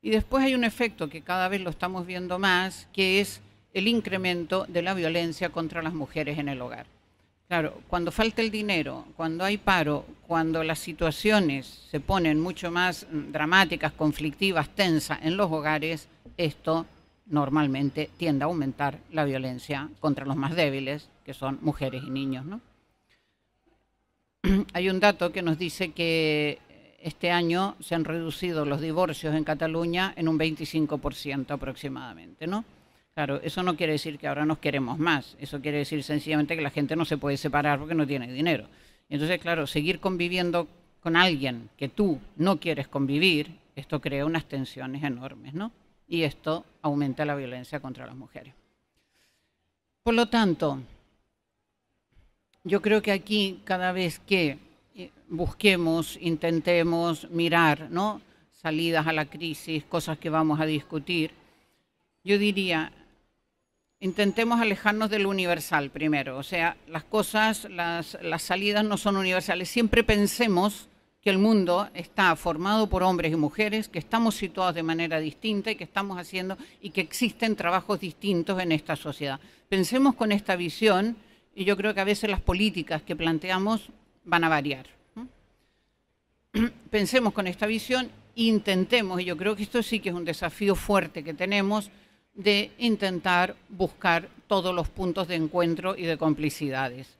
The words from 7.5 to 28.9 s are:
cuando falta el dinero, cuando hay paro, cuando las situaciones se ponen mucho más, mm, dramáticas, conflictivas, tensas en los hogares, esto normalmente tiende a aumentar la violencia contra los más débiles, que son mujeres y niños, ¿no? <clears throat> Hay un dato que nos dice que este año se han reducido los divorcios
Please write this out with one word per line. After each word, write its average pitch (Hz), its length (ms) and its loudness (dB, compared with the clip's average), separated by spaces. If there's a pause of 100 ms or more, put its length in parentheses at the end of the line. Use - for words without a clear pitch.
cuando 175 240 -2
falta 220 320 0
el 220 80 0
dinero, 165 560 -4 (100)
cuando 165 280 -4
hay 202 140 0
paro, 156 460 2 (220)
cuando 165 380 0
las 160 160 -2
situaciones 165 1080 0
se 151 120 -4
ponen 160 400 2
mucho 175 320 -4
más, 175 360 0
mm, 151 220 -6
dramáticas, 160 640 4
conflictivas, 156 760 0
tensas 160 520 2
en 165 140 0
los 196 160 0
hogares, 156 560 -2 (280)
esto 165 500 -2 (400)
normalmente 143 920 0
tiende 147 260 0
a 147 40 0
aumentar 143 520 -2 (140)
la 156 120 0
violencia 131 640 -4 (120)
contra 135 260 0
los 135 100 -2
más 135 200 -2
débiles, 139 520 -2 (160)
que 139 100 -14
son 135 280 -6
mujeres 135 420 -2
y - 60 -8
niños, 135 340 -4
¿no? 202 160 -10 (1800)
<clears throat> 190 300 4
Hay 180 160 0
un 190 100 0
dato 202 320 4
que 190 120 -6
nos 160 160 2
dice 170 340 -4
que 156 680 0 (440)
este 170 280 -4
año 175 500 0
se - 140 -6
han 165 100 0
reducido 160 600 -4
los 143 160 -2
divorcios 156 540 -2